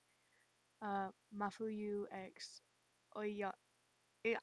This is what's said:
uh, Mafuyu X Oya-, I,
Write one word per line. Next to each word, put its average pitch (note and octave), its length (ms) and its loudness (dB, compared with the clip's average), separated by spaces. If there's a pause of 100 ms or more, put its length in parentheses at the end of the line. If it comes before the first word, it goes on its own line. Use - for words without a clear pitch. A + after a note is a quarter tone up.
(800)
uh, G3 280 0 (280)
Mafuyu G#3 760 0
X - 500 -10 (540)
Oya-, G#3 380 0 (720)
I, A3+ 180 8